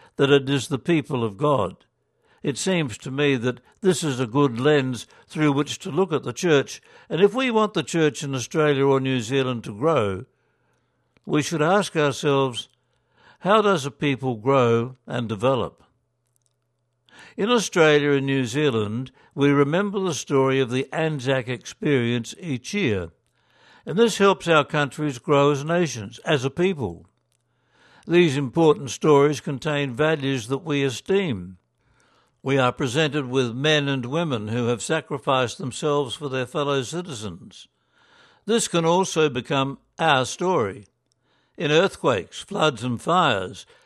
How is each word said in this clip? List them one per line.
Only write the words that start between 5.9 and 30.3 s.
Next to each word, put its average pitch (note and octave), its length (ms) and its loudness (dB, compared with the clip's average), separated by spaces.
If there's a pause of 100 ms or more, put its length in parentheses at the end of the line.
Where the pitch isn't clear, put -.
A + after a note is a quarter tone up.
look E3 200 0
at C#3 120 -2
the A#2+ 100 -8
church, D3 480 0 (260)
and E3+ 140 -4
if G3+ 140 4
we C4 160 0
want G#3+ 240 0
the E3+ 80 0
church D#3 400 0
in C#3 100 -6
Australia C#3 520 0
or C3+ 140 4
New C3 220 -2
Zealand B2+ 440 -2
to G#2 120 -12
grow, A2+ 480 0 (1000)
we C#3 200 0
should D#3+ 180 -4
ask F#3 340 2
ourselves, C#3 720 0 (720)
"How G#3 220 2
does F#3+ 240 2
a C#3 60 -6
people C3 440 -2
grow A#2+ 640 2 (100)
and A#2+ 220 -6
develop?" A2 540 -2 (1500)
In A3+ 120 0
Australia D#3 640 4
and C3+ 140 2
New C3+ 200 0
Zealand, A#2 680 -2 (220)
we C#3+ 160 2
remember E3 500 2
the F#3 140 -2
story C3+ 460 0
of B2+ 100 0
the B2+ 240 -4
Anzac C#3 540 -2
experience A#2+ 920 -2
each D3+ 340 -8
year, G#2+ 380 -2 (720)
and C#3 120 -6
this A3+ 200 4
helps G3 320 2
our D#3 160 6
countries D3 520 -4
grow C#3+ 340 4
as C#3 120 -2
nations, B2+ 600 -4
as D3 180 0
a C3+ 60 -2
people. C3+ 560 -4 (1000)
These E3+ 300 4
important C#3+ 560 2
stories C#3+ 480 4
contain C#3+ 540 -6
values C3+ 540 -2